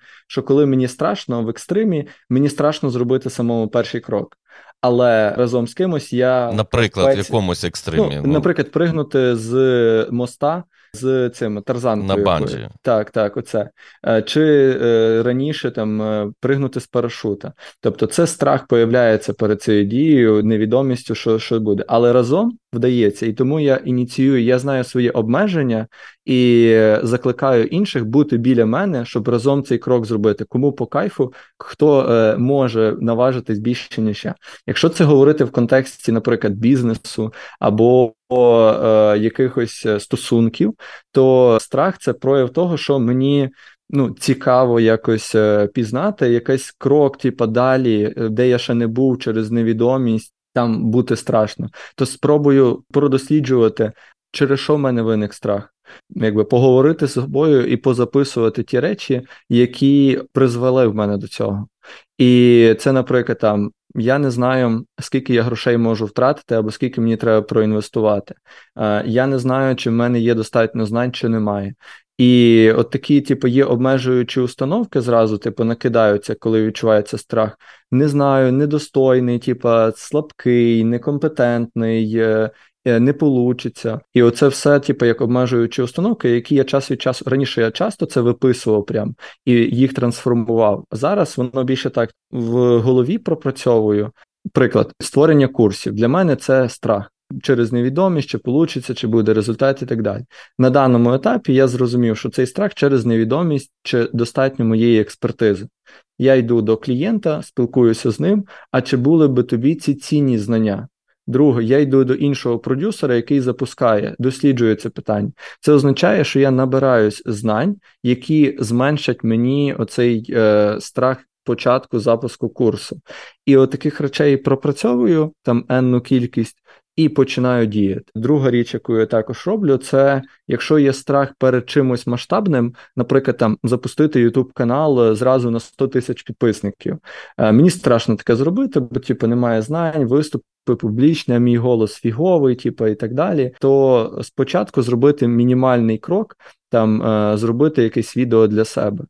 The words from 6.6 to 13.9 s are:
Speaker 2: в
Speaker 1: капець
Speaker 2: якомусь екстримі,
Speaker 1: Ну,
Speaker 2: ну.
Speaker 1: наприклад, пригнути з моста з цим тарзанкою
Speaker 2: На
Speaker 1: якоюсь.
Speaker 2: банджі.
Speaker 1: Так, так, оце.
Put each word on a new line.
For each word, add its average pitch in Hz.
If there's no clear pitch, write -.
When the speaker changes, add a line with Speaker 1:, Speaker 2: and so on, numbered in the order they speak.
Speaker 2:
в 135
Speaker 1:
капець 117
Speaker 2:
якомусь 95
екстримі, 90
Speaker 1:
Ну, 73
Speaker 2:
ну. 143
Speaker 1:
наприклад, 156
пригнути 143
з 117
моста 143
з 127
цим 104
тарзанкою 117
Speaker 2:
На 98
Speaker 1:
якоюсь. 101
Speaker 2:
банджі. 73
Speaker 1:
Так, 107
так, 107
оце. 120